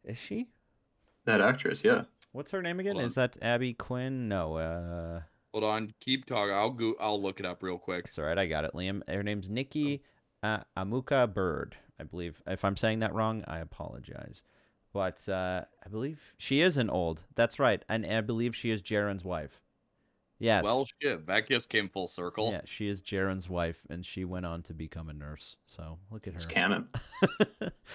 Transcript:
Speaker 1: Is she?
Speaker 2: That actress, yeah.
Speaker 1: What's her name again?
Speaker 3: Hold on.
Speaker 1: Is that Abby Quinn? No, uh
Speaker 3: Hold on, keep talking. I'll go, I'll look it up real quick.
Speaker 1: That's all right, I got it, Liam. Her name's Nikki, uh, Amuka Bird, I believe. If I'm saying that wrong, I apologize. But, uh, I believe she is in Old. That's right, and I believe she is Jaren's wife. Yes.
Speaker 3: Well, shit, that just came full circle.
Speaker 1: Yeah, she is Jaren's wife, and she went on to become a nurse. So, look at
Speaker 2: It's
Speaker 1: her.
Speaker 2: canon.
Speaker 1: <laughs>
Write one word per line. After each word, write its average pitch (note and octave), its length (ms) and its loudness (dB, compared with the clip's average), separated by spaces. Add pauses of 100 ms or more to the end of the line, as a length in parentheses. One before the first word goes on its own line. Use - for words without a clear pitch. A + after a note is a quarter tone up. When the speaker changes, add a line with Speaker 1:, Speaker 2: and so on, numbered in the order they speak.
Speaker 1:
Is A#2 140 -8
she? A3+ 300 -6 (760)
Speaker 2:
That A2 140 6
actress, - 440 4
yeah. A3+ 200 8 (300)
Speaker 1:
What's C#3+ 180 -8
her F#3+ 100 -2
name F3 200 -2
again? G3 140 0
Speaker 3:
Hold F#3 80 0
on. A#2+ 40 0
Speaker 1:
Is - 80 -4
that B2+ 260 2
Abby A#2+ 320 0
Quinn? B2+ 540 -4
No, E2+ 300 0
uh E2+ 640 -4 (320)
Speaker 3:
Hold G#2+ 100 2
on, G#2+ 380 0
keep C3 240 0
talking. G2+ 280 2
I'll G#2+ 180 4
go, A#2 280 2
I'll G#2+ 220 2
look G2 180 -2
it G2 60 -4
up F2+ 180 -6
real F2+ 140 -2
quick. F2+ 280 -4
Speaker 1:
That's - 140 -10
all D2+ 60 -2
right, E2+ 120 2
I F#2+ 100 2
got D#2 180 0
it, - 80 -4
Liam. F#2+ 340 -2
Her G2 160 -2
name's G2+ 260 -4
Nikki, C#3 520 -2 (400)
uh, G#2+ 180 0 (160)
Amuka A#2+ 580 2
Bird, D#2+ 440 0 (220)
I - 40 -10
believe. E2+ 440 -8
If F#2+ 180 -2
I'm G2 100 4
saying A2 240 2
that A2 140 0
wrong, A2 340 0
I E2 120 -6
apologize. - 840 -12 (520)
But, F#2+ 360 -2
uh, F#2 340 0 (220)
I F#2 40 -16
believe C3 480 -6
she C3+ 220 2
is E3 180 6
in A#2 120 4
Old. E2 340 0 (120)
That's A#2 240 2
right, A2+ 280 4
and A2 180 0
I G#2+ 160 0
believe A#2 360 0
she A#2 140 0
is G#2 100 0
Jaren's G2+ 420 0
wife. E2 380 -6 (800)
Yes. G#2+ 260 4
Speaker 3:
Well, C3 200 4 (160)
shit, F#2+ 260 0
that G#2+ 200 2
just A#2+ 220 2
came G#2 180 2
full F#2 200 -4
circle. G#2+ 440 -2
Speaker 1:
Yeah, F2 140 -4
she - 240 -6
is G2 120 -4
Jaren's F#2+ 460 -2
wife, E2+ 420 -2
and F2 160 -8
she F#2+ 200 -6
went F2+ 200 -4
on E2+ 180 -6
to E2+ 100 -12
become D#2+ 340 -10
a D#2 60 -10
nurse. D2 420 -12 (120)
So, E2 320 -12 (120)
look A2 160 -10
at D#2+ 60 -8
Speaker 2:
It's E2 120 0
Speaker 1:
her. - 40 -10
Speaker 2:
canon. F#2 400 2 (320)
Speaker 1:
<laughs> - 500 0 (240)